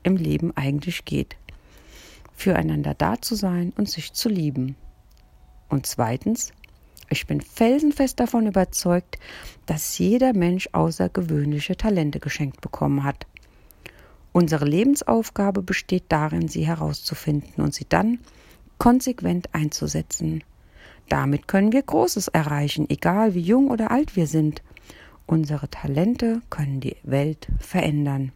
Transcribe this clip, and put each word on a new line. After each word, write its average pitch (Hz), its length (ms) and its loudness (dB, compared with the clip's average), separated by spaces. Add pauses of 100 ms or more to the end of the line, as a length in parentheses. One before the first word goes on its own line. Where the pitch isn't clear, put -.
im 190 120 2
Leben 160 400 -2
eigentlich 147 500 -4
geht. - 320 -4 (1000)
Füreinander 156 580 0
da 185 260 0
zu - 140 -6
sein 180 420 -2
und 208 140 -2
sich - 240 -10
zu - 160 -2
lieben. 139 460 -2 (920)
Und 139 180 -2
zweitens, 127 640 -2 (580)
ich - 160 -2
bin 147 160 -2
felsenfest 277 800 2
davon 233 260 2
überzeugt, 180 720 0 (480)
dass - 320 -4
jeder 240 360 4
Mensch 180 380 2
außergewöhnliche 160 1080 0
Talente 156 420 0
geschenkt 143 420 -6
bekommen 143 420 0
hat. 143 220 -4 (1080)
Unsere 156 340 2
Lebensaufgabe 202 1000 2
besteht 180 460 -2
darin, 156 380 0
sie 156 200 -2
herauszufinden 156 960 -4
und 147 100 0
sie - 160 -10
dann 214 300 2 (580)
konsequent 240 760 2
einzusetzen. 156 920 -4 (640)
Damit 139 400 0
können 202 240 4
wir 269 100 4
Großes 302 460 0
erreichen, 147 640 0
egal 185 440 2
wie 175 80 0
jung 254 300 4
oder 220 180 0
alt 277 260 0
wir 165 120 2
sind. 151 340 0 (640)
Unsere 147 420 -2
Talente 226 720 0 (100)
können 139 280 -4
die 131 220 -6
Welt 143 460 -2 (120)
verändern. 143 760 0